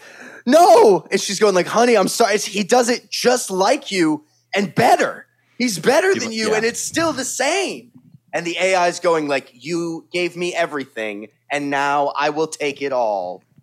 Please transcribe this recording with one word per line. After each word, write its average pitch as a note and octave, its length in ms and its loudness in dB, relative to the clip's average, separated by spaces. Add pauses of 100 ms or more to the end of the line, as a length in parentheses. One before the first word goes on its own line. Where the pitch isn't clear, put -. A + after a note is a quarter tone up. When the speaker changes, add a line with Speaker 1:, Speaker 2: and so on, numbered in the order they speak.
(460)
Speaker 1:
No!" D4+ 640 6
And G3 100 -2
she's G3 200 -6
going G#3 160 4
like, F3 100 2
"Honey, A#3 300 2
I'm F#3 120 2
sorry." G#3+ 260 0
It's, G#3 100 -2
he G3 180 -6
does A#3 260 2
it - 220 -4
just A#3+ 400 -2
like G3+ 400 0
you D#3 360 -2 (280)
and G3 200 -2
better. A#3 520 2 (300)
He's A#3+ 240 -4
better E4 320 2
Speaker 2:
Dude, - 100 -2
Speaker 1:
than A3+ 100 -8
you, A3 180 -2
Speaker 2:
yeah. G#3+ 60 2
Speaker 1:
and A3 80 -2
it's A#3 160 -4
still D#4+ 320 -2
the - 120 -6
same. C#4+ 680 -4 (420)
And E3+ 140 -6
the E3+ 140 -6
A F#3+ 160 2
I F3 120 2
is F3 120 -4
going E3 260 0
like, C3+ 260 -4
"You E3 600 -8
gave F3 240 -4
me F3 180 -6
everything, A#2+ 760 -6 (220)
and C#3+ 180 -4
now C#3+ 480 0
I D3+ 140 -2
will D#3 160 -4
take D3 340 -8
it C#3 120 -4
all." G2+ 500 -4 (200)